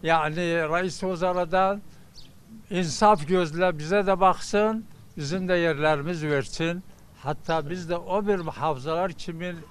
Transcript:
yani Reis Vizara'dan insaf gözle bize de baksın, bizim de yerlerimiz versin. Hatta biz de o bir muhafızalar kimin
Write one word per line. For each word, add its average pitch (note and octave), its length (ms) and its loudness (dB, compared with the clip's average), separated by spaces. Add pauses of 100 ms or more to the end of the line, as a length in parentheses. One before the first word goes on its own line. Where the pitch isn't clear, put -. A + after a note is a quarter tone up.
yani D#3+ 380 2
Reis E3+ 640 0
Vizara'dan F#3 760 0 (880)
insaf F3+ 580 4
gözle F3 500 2
bize F#3 280 0
de F#3+ 140 2
baksın, G#3 680 2 (300)
bizim F3+ 320 -4
de F3+ 60 4
yerlerimiz D#3 720 2
versin. E3 580 -2 (400)
Hatta D3+ 480 -2
biz F3 180 -8
de E3+ 80 -2
o F#3 300 -2
bir G3+ 100 4
muhafızalar D#3+ 760 -2
kimin F3 440 -8 (140)